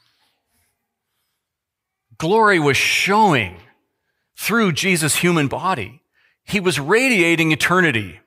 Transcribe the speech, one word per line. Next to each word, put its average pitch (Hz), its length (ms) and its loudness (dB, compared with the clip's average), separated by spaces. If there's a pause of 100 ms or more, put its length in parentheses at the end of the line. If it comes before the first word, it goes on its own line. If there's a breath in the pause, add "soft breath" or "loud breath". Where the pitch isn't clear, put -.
(2250)
Glory 202 420 2
was 143 160 2
showing 156 800 0 (800)
through 208 380 0
Jesus' 160 420 -2
human 165 320 0
body. 127 540 -6 (420)
He - 160 -6
was 170 180 -2
radiating 170 760 2
eternity. 139 720 0